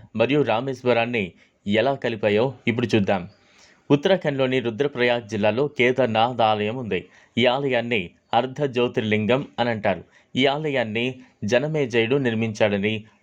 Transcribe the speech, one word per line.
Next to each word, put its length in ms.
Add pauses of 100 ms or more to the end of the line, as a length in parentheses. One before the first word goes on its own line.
(160)
మరియు 260
రామేశ్వరాన్ని 880 (360)
ఎలా 280
కలిపాయో 580 (140)
ఇప్పుడు 280
చూద్దాం. 340 (600)
ఉత్తరాఖండ్లోని 680
రుద్రప్రయాగ్ 720
జిల్లాలో 380
కేదార్నాథ్ 760
ఆలయం 340
ఉంది. 300 (320)
ఈ 80
ఆలయాన్ని 640 (240)
అర్ధ 300
జ్యోతిర్లింగం 840 (120)
అని 100
అంటారు. 340 (320)
ఈ 100
ఆలయాన్ని 720 (300)
జనమేజయుడు 720
నిర్మించాడని, 880 (200)